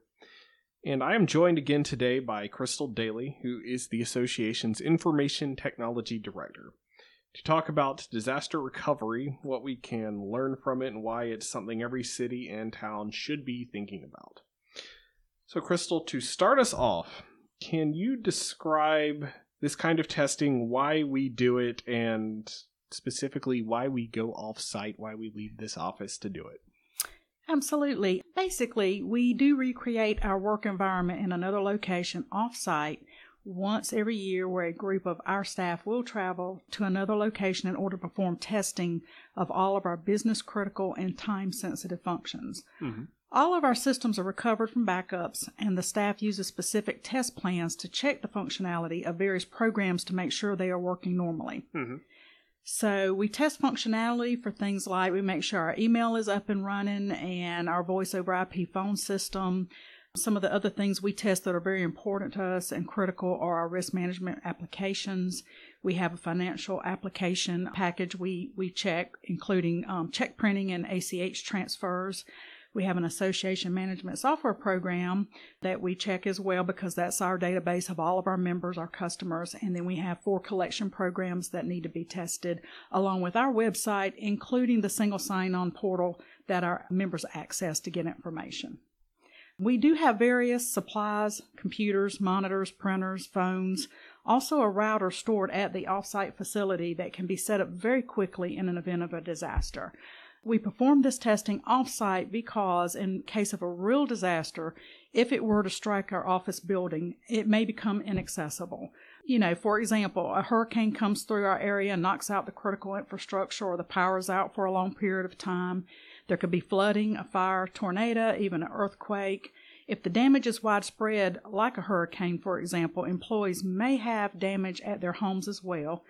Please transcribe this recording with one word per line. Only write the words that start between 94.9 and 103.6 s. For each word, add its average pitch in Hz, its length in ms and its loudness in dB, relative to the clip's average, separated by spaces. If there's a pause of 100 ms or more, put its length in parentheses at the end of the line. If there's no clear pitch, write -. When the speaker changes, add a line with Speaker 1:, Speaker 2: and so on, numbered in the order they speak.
Speaker 2:
stored 202 400 0
at 190 220 0
the 185 140 -4
off-site 196 500 -2
facility 185 560 0
that 175 220 -6
can 185 120 -4
be 180 120 0
set 202 240 2
up 175 80 -2
very 220 320 2
quickly 185 520 -2
in 185 140 -2
an 175 80 0
event 175 260 -2
of 170 120 -4
a 165 80 -6
disaster. 165 720 -4 (500)
We 220 160 2
perform 262 420 6
this 262 160 4
testing 214 480 2
off-site 208 640 2
because, 185 640 0
in 190 320 -2
case 208 260 0
of 202 100 -6